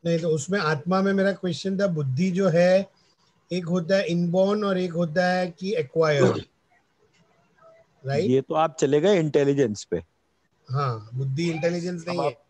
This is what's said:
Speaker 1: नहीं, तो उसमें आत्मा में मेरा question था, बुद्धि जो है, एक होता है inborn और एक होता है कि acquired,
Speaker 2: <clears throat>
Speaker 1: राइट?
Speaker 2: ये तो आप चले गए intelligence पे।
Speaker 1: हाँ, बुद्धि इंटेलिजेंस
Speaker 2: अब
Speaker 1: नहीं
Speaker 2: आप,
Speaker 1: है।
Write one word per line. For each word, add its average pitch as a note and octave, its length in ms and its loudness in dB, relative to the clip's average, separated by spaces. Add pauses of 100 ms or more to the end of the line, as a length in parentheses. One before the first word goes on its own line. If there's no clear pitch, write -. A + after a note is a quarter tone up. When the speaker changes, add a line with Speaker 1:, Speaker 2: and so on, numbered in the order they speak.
Speaker 1:
नहीं, E3+ 120 0
तो E3+ 100 -2
उसमें F3 320 -2
आत्मा E3+ 420 0
में G3 100 2
मेरा G3 200 2
question F#3+ 480 -4
था, G3+ 60 2
बुद्धि D#3 440 0
जो F#3 180 2
है, F3+ 420 4 (640)
एक F3 140 -6
होता F3+ 300 0
है G3 100 0
inborn F#3 580 0
और F#3+ 140 0
एक F3+ 140 -4
होता E3+ 340 0
है F3+ 240 0
कि F#3+ 260 -6
acquired, C#3+ 640 2
Speaker 2:
<clears throat> - 1700 -20
Speaker 1:
राइट? C#3+ 180 -2
Speaker 2:
ये C3 160 2
तो D#3 140 -6
आप D#3 220 0
चले D3 240 2
गए F#3+ 200 4
intelligence C#3 640 2
पे। - 120 -6 (760)
Speaker 1:
हाँ, A#2+ 440 -4
बुद्धि C3+ 360 -4
इंटेलिजेंस E3+ 520 -4
Speaker 2:
अब E3 60 -12
Speaker 1:
नहीं F3 100 -4
Speaker 2:
आप, C#3 60 -2
Speaker 1:
है। - 240 -6